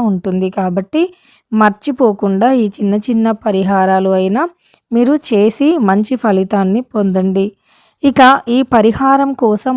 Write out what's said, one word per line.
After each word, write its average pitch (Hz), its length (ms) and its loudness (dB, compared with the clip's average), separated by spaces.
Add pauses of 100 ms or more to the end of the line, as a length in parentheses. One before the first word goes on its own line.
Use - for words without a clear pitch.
ఉంటుంది. 185 480 -2
కాబట్టి 190 520 -4 (500)
మర్చిపోకుండా 214 1000 0
ఈ 240 140 0
చిన్న 202 280 -4
చిన్న 220 300 -2 (120)
పరిహారాలు 190 720 0
అయినా 190 320 0 (500)
మీరు 240 220 2 (100)
చేసి 220 440 0 (100)
మంచి 208 380 0
ఫలితాన్ని 196 640 0
పొందండి. 190 640 -2 (560)
ఇక 277 180 2 (280)
ఈ 240 100 0 (140)
పరిహారం 269 600 2
కోసం 226 420 -2